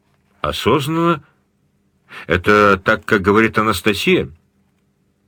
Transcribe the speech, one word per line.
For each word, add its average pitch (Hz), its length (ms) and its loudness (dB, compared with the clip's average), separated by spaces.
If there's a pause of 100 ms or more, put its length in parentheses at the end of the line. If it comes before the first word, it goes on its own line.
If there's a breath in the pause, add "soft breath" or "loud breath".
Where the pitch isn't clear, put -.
(420)
Осознанно? 156 840 -2 (1040 loud breath)
Это 101 500 2
так, 101 280 -2
как 107 160 0
говорит 107 360 0
Анастасия? 107 720 -2 (1000)